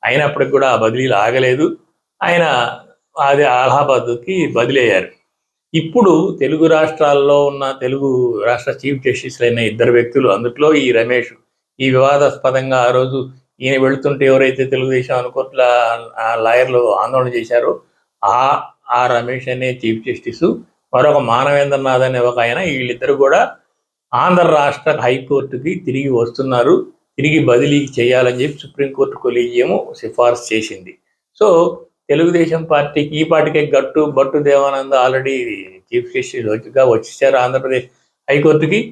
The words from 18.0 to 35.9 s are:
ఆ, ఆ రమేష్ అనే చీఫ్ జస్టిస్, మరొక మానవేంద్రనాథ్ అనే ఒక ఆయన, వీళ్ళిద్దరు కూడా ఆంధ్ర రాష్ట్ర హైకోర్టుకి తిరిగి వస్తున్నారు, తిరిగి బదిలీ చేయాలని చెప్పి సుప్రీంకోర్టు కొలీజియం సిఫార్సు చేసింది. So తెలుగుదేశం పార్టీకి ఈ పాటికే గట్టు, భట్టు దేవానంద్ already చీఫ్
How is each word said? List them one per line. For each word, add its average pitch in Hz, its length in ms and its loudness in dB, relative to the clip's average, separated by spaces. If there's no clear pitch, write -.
ఆ, 104 160 2
ఆ 123 160 0
రమేష్ 123 420 -4
అనే 127 240 -4
చీఫ్ 113 320 -4
జస్టిస్, 120 420 -6
మరొక 143 300 4
మానవేంద్రనాథ్ 135 840 0
అనే 127 140 -2
ఒక 120 200 0
ఆయన, 117 260 0
వీళ్ళిద్దరు 131 480 -2
కూడా 139 260 4
ఆంధ్ర 170 380 2
రాష్ట్ర 147 500 0
హైకోర్టుకి 135 800 -4
తిరిగి 135 340 -4
వస్తున్నారు, 123 600 0
తిరిగి 151 320 0
బదిలీ 143 360 2
చేయాలని 123 480 0
చెప్పి 147 180 -4
సుప్రీంకోర్టు 135 580 -4
కొలీజియం 120 560 0
సిఫార్సు 120 520 -2
చేసింది. 98 460 -6
So 214 80 4
తెలుగుదేశం 160 560 0
పార్టీకి 147 500 -2
ఈ 151 100 -2
పాటికే 151 420 0
గట్టు, 139 340 0
భట్టు 135 280 0
దేవానంద్ 139 560 0
already 131 400 0
చీఫ్ 120 240 -4